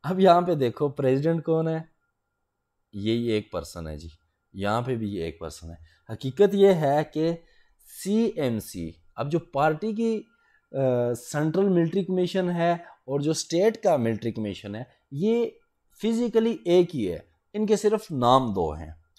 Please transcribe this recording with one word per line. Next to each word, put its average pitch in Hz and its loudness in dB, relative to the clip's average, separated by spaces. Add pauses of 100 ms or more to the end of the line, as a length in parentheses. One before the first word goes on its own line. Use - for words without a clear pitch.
अब 185 -2
यहाँ 180 8
पे 175 0
देखो 139 0
प्रेसिडेंट 139 0
कौन 160 0
है, 160 -6 (1000)
यही 113 -2
एक 107 -2
पर्सन 82 -8
है 76 -10
जी, 80 -14 (440)
यहाँ 101 -2
पे 127 -4
भी 107 -6
ये 82 -6
एक 76 -12
पर्सन 82 -14
है। 85 -18 (320)
हकीकत 135 2
ये 196 6
है 151 2
कि 165 -2 (380)
सीएमसी, 135 -4 (140)
अब 123 -6
जो 160 0
पार्टी 156 -2
की, 226 -2
अ, 214 -8 (920)
सेंट्रल 156 -2
मिलिट्री 175 2
कमीशन 180 -2
है 170 0 (240)
और 143 -2
जो 156 0
स्टेट 196 0
का 175 2
मिलिट्री 113 -2
कमीशन 104 -8
है, 120 -12 (220)
ये 226 0 (420)
फिजिकली 226 0
एक 175 6
ही 123 -2
है, 85 -6 (260)
इनके 208 2
सिर्फ 214 -2
नाम 123 4
दो 80 -2
हैं। 80 -12 (140)